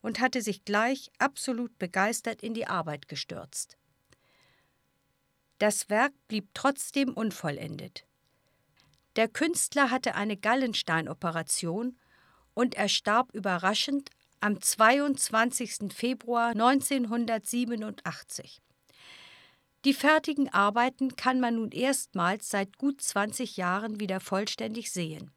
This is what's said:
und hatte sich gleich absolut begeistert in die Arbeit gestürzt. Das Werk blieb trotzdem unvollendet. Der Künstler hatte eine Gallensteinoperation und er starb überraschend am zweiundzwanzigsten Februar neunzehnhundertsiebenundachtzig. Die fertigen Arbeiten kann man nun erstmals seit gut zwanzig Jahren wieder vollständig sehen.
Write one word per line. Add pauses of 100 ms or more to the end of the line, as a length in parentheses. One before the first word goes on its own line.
und
hatte
sich
gleich
absolut
begeistert
in
die
Arbeit
gestürzt. (1800)
Das
Werk (140)
blieb
trotzdem
unvollendet. (1080)
Der
Künstler
hatte
eine
Gallensteinoperation (560)
und
er
starb
überraschend (300)
am
zweiundzwanzigsten
Februar
neunzehnhundertsiebenundachtzig. (1300)
Die
fertigen
Arbeiten
kann
man
nun
erstmals
seit
gut
zwanzig
Jahren
wieder
vollständig
sehen.